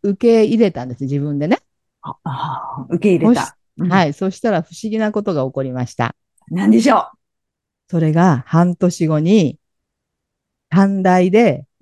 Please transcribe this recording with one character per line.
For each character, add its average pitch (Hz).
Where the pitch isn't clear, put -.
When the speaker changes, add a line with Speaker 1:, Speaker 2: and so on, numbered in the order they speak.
Speaker 1:
受 202
け 226
入 226
れ 214
た 123
ん -
で 123
す、 -
自 139
分 143
で 147
ね。 202
Speaker 2:
あ、 -
あ、 -
受 175
け 196
入 214
れ 240
た。 220
Speaker 1:
そ -
し-、 -
Speaker 2:
う 165
ん。 170
Speaker 1:
は 185
い。 143
そ 190
し -
た 233
ら 170
不 -
思 220
議 214
な 214
こ 208
と 202
が 135
起 131
こ 139
り 131
ま 127
し -
た。 117
Speaker 2:
何 196
で 226
し 262
ょ 226
う？ 180
Speaker 1:
そ 170
れ 156
が 160
半 175
年 175
後 156
に、 170
短 196
大 185
で、 180